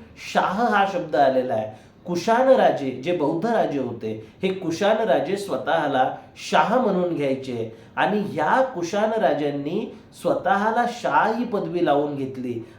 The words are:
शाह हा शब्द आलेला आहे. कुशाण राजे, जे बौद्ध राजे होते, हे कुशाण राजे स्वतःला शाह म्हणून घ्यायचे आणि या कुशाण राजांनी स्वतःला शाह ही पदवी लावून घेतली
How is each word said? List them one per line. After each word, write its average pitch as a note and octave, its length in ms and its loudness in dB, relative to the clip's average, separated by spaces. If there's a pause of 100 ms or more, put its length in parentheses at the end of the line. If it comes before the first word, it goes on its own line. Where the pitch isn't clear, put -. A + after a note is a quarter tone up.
(320)
शाह F3+ 300 0
हा G#3 300 4
शब्द E3 240 -2
आलेला B2+ 380 4
आहे. A2 360 -6 (140)
कुशाण A3+ 440 2
राजे, E3+ 420 4
जे C3+ 260 -2
बौद्ध D#3+ 300 0
राजे D#3+ 320 0
होते, A2 540 -6 (100)
हे F#3+ 60 0
कुशाण F#3+ 480 0
राजे F3+ 400 0
स्वतःला D3 800 0 (340)
शाह F#3 280 2
म्हणून F3+ 360 0
घ्यायचे C3 600 -4 (200)
आणि F#3 280 0 (100)
या F#3 280 2
कुशाण G3+ 480 -2
राजांनी D3+ 880 -2 (220)
स्वतःला G3+ 680 0
शाह E3+ 440 0
ही A#3+ 120 -2
पदवी E3+ 400 -2
लावून C#3+ 320 2
घेतली B2+ 520 -6 (100)